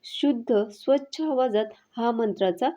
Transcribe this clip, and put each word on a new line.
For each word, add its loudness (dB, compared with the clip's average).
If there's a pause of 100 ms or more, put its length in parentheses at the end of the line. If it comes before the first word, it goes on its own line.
शुद्ध, 0
स्वच्छ 0
आवाजात 0 (300)
हा 0
मंत्राचा 0